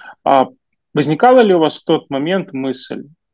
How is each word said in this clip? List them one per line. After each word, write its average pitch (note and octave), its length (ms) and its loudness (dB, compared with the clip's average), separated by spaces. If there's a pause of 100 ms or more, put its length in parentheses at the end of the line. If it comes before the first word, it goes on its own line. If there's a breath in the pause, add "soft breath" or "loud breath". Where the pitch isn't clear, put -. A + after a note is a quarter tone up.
(240 loud breath)
А C3 240 2 (440)
возникала D#3 480 2
ли G3+ 140 4
у E3+ 60 2
вас D#3 200 -2
в - 40 -20
тот - 260 -4
момент E3+ 420 -4
мысль, C3 520 -10 (300)